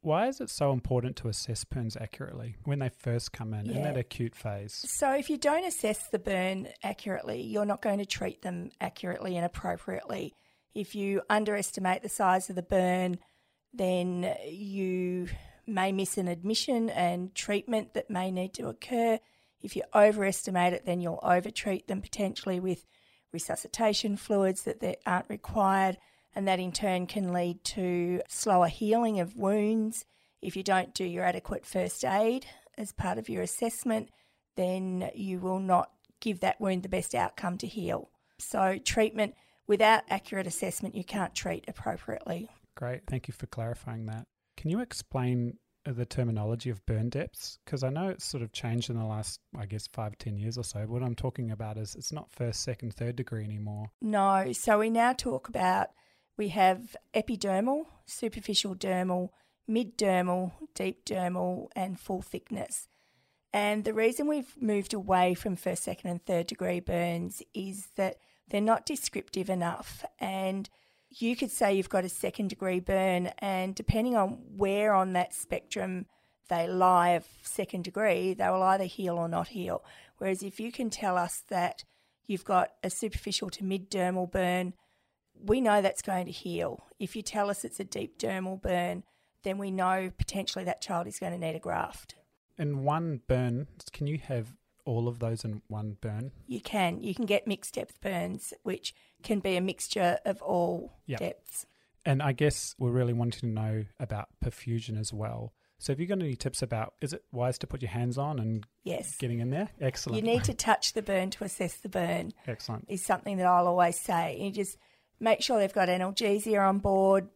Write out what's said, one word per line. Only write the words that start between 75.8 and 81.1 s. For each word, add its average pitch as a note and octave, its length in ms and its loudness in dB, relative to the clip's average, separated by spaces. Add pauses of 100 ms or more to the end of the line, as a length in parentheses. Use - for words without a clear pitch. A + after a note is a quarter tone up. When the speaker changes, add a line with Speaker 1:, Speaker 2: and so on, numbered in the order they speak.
Speaker 2:
they E3+ 180 0
lie F3+ 420 6
of F3 160 4 (180)
second F#3 400 -4
degree, F#3 500 2
they G3 160 2
will F#3 140 4
either F#3+ 220 4
heal F3+ 320 -4
or E3+ 100 0
not E3+ 220 -2
heal. F3+ 340 -6 (340)
Whereas F#3+ 240 -2
if G3 180 -10
you A#3 120 -6
can A#3 180 -2
tell F#3+ 260 -2